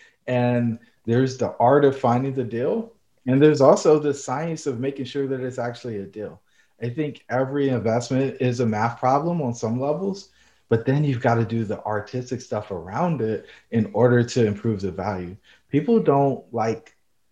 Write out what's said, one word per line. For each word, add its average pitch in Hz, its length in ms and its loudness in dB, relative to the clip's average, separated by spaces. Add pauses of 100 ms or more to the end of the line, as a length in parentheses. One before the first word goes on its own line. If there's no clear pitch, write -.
(260)
And 120 540 0 (260)
there's 127 320 2
the 113 220 -4
art 143 260 6
of 135 140 4
finding 127 340 0
the 127 100 -4
deal. 135 500 -4 (340)
And 135 140 4
there's 147 200 6
also 156 380 6
the 147 140 -2
science 156 520 -6
of 123 140 -4
making 139 260 -6
sure 139 220 -6
that 131 140 -4
it's 127 180 -8
actually 120 380 -8
a 98 80 -8
deal. 98 360 -12 (400)
I 117 80 -4
think 147 400 -8
every 135 400 0
investment 123 720 0
is 123 200 0
a 123 60 2
math 110 340 -2
problem 151 420 0
on 120 120 -2
some 117 260 -4
levels, 170 500 -4 (400)
but 113 160 2
then 143 180 2
you've 131 180 0
gotta 117 220 2
do 113 220 -2
the 101 200 -8
artistic 120 540 -6
stuff 107 320 -8
around 117 500 -4
it 110 260 -4 (240)
in 107 220 0
order 120 300 4
to 120 220 2
improve 104 360 -2
the 95 100 -4
value. 92 440 -6 (340)
People 156 300 2
don't 139 440 2 (100)
like 113 420 -4 (360)